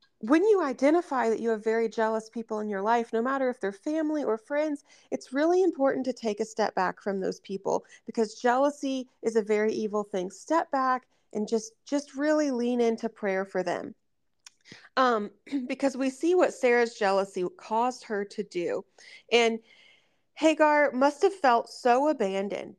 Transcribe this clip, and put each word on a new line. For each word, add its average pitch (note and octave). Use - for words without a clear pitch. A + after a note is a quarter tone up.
when D4
you G4+
identify C#4
that A3
you A3+
have G#3+
very A3+
jealous A3
people A3
in G#3+
your G3
life, A#3
no A3+
matter C4
if B3
they're G3
family D4+
or A3
friends, D4
it's C4
really E4+
important C4+
to B3
take G#3+
a G#3+
step -
back F3+
from G3
those F#3
people, G3
because A3
jealousy C4+
is A3+
a A3
very G#3+
evil G#3
thing. F#3+
Step -
back C4
and G#3+
just, A3
just C#4+
really D4+
lean A#3+
into A3+
prayer F#3+
for F#3+
them. D#3+
Um, A#3
<clears throat> C4+
because C4+
we C4+
see E4
what D#4
Sarah's A#3+
jealousy G3
caused A#3+
her G3+
to G3+
do. E3+
And A3+
Hagar D4+
must C#4+
have G4
felt A#3+
so B3+
abandoned, G3